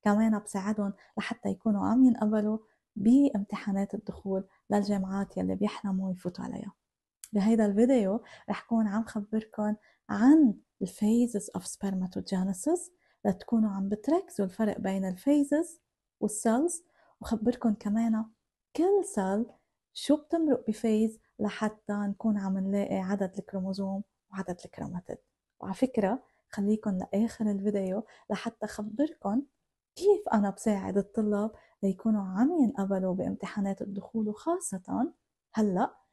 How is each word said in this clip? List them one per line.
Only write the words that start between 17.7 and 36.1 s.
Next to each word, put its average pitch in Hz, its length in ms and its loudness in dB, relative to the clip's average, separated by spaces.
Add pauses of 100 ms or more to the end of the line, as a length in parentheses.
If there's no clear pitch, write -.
كمان 220 520 -2 (500)
كل 370 280 4 (120)
cell 202 360 0 (420)
شو - 240 0
بتمرق 302 500 0
بفيز 220 520 0 (200)
لحتى 208 540 -4
نكون 208 440 -2
عم 190 200 -2
نلاقي 196 400 -2
عدد 190 400 -2
الكروموزوم 190 680 -6 (280)
وعدد 185 340 -8
الكروماتيد. - 520 -10 (420)
وعلى 190 140 -10
فكرة 226 500 -2 (260)
خليكن 208 480 -2
لآخر 214 540 -2
الفيديو 196 520 -2 (260)
لحتى 208 380 -6
خبركن 214 760 -2 (540)
كيف - 380 2
أنا 202 160 4
بساعد 196 480 -2
الطلاب 208 540 0 (320)
ليكونوا 202 380 0
عم 247 420 2
ينقبلوا 190 520 0
بامتحانات 196 680 -4
الدخول، 208 460 -6
وخاصة 226 840 -4 (400)
هلأ 214 420 0 (180)